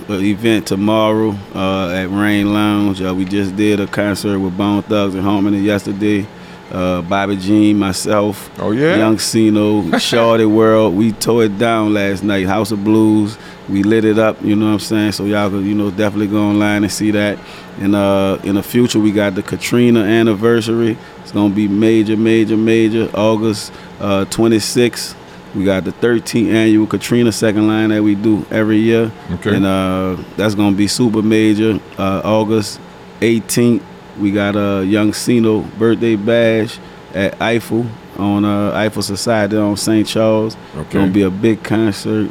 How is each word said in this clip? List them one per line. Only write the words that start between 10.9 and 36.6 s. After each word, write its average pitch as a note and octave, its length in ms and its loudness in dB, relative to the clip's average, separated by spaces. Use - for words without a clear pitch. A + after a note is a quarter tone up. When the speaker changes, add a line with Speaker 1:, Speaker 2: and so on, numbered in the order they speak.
Speaker 1:
We A2 180 2
tore A2+ 320 0
it G2+ 140 -2
down A2+ 360 0
last G2 280 -2
night. G2 240 0
House G2+ 240 0
of G2+ 140 -4
Blues. G#2+ 520 2
We G2 140 0
lit A2 220 2
it G#2+ 140 2
up, A2 240 0
you G#2 140 0
know G#2+ 100 0
what G#2+ 60 2
I'm G#2 60 2
saying? G#2+ 340 -2
So F#2+ 120 -6
y'all G#2 260 0
could, G2 140 -2
you G#2 100 -2
know, G#2 160 -2
definitely G#2 380 -2
go G#2 140 0
online G#2 420 0
and F#2 80 -2
see G#2+ 180 -2
that. G#2 280 0
And, G2+ 140 0
uh, G2 500 2
in G2 100 -2
the G2+ 80 0
future, A#2+ 360 0
we G#2+ 140 2
got G2+ 220 0
the G2+ 80 -4
Katrina A#2+ 640 2
anniversary. A2+ 920 2
It's - 100 -20
gonna G2+ 220 2
be G#2 140 2
major, A2 480 2
major, A2+ 400 2
major. A2 580 2
August, G#2+ 580 0
uh, G2 260 0
twenty-sixth. A2+ 880 0
We G2 100 -2
got F#2+ 200 0
the F#2+ 80 -6
thirteenth A#2 580 0
annual A2 360 4
Katrina A#2 460 0
second G#2+ 360 0
line A2 220 0
that G#2+ 120 0
we G#2+ 120 2
do G#2 360 0
every G#2+ 280 2
year. A2+ 320 2
Speaker 2:
Okay. G2 240 -2
Speaker 1:
And, F#2+ 80 2
uh, F#2 520 -2
that's G#2 180 0
gonna G2+ 220 2
be G2+ 120 2
super A2 340 0
major. A2 560 2
Uh, F#2+ 260 -2
August A2 540 0
eighteenth, A#2 600 2
we G2+ 140 0
got G2+ 240 0
a G2+ 280 -2
Young G#2 280 2
Sino A2 480 0
birthday A2+ 380 2
bash A2+ 600 0